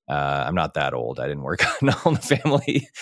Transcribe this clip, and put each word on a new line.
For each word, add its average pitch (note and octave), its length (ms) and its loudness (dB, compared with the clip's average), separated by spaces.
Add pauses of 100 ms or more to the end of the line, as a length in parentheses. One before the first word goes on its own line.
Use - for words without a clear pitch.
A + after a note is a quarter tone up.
uh, C#2+ 380 0
I'm E2 80 -2
not D#2+ 200 0
that C#2 200 -2
old. A#1+ 240 -6
I B1 80 -4
didn't C#2+ 160 -6
work C#2+ 220 -2
<laughs> - 180 -2
on C#3 60 6
All - 180 2
in D#3+ 80 4
the - 60 0
Family. C#3+ 680 2 (140)